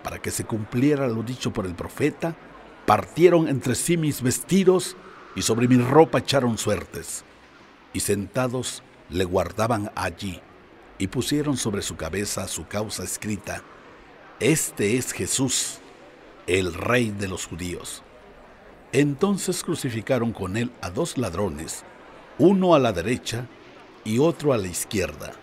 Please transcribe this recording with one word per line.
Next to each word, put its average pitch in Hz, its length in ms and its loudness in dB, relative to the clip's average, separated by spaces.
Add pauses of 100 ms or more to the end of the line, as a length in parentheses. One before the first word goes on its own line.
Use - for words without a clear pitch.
para - 160 -8
que 104 120 -6
se 95 140 -4
cumpliera 127 600 0
lo 113 160 -2
dicho 123 300 -6
por 101 120 -4
el 90 100 -6
profeta, 151 600 -4 (500)
partieron 160 600 6
entre 123 280 0
sí 170 220 0
mis 151 240 0
vestidos 180 760 2 (380)
y 95 80 -4
sobre 120 240 2
mi 127 100 8
ropa 135 420 6
echaron 123 380 0
suertes. 101 680 -4 (720)
Y - 60 -2
sentados 120 840 -2 (260)
le 90 160 0
guardaban 101 720 -2
allí, 92 440 -6 (580)
y 98 100 -4
pusieron 143 500 -2
sobre 98 240 -2
su - 140 -8
cabeza 95 520 -6
su 80 200 -10
causa 104 360 -6
escrita: 92 580 -8 (760)
"Este 120 580 2
es - 160 -4
Jesús, - 680 -2 (680)
el 90 260 2
Rey 113 380 0
de 101 160 -6
los 92 180 -8
Judíos". - 580 -10 (920)
Entonces 170 680 2
crucificaron 117 680 -2
con 98 260 -4
él 120 140 -2 (100)
a 95 80 -8
dos 117 280 -4
ladrones, 85 680 -4 (540)
uno 185 380 6
a 143 40 8
la 123 120 4
derecha 117 540 -4 (580)
y 110 160 0
otro 151 340 2
a 120 40 2
la 95 100 -2
izquierda. - 760 -4